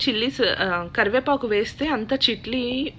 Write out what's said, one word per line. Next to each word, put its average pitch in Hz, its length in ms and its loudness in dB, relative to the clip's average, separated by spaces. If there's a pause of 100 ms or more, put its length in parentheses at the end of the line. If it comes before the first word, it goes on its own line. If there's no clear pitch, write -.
చిల్లీస్, 226 320 0
ఆ, 180 560 2
కరివేపాకు 254 500 2
వేస్తే 214 420 0
అంత 262 420 0
చిట్లీ 247 680 -2